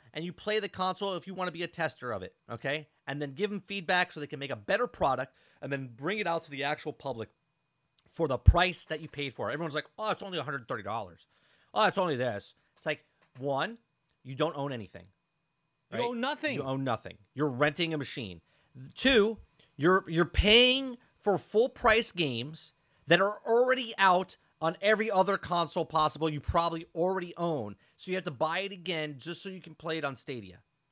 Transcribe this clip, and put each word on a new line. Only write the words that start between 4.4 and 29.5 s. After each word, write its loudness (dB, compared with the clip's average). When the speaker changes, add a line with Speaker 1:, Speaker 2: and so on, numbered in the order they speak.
Speaker 1:
a -6
better -2
product, 0
and -6
then -6
bring -4
it -4
out -2
to -18
the -6
actual -4
public -8
for -2
the 0
price 6
that -6
you -12
paid -8
for -4
it. -2
Everyone's -4
like, -4
"Oh, -2
it's -4
only -8
a -2
hundred -8
thirty -6
dollars. -8
Oh, 4
it's 2
only 2
this." -4
It's -14
like, -6
one, -2
you -12
don't -2
own -4
anything. -12
Speaker 2:
You -4
Speaker 1:
Right? 0
Speaker 2:
own -6
nothing. -4
Speaker 1:
You -4
own -2
nothing. -4
You're 0
renting 0
a -2
machine. -8
Two, 4
you're, 4
you're 2
paying 4
for 2
full 2
price 4
games -4
that 8
are 0
already 4
out 4
on 0
every 4
other 4
console -2
possible 2
you -4
probably 0
already -2
own. -2
So -12
you -2
have -6
to -6
buy -2
it -4
again -4
just -10
so -10
you -12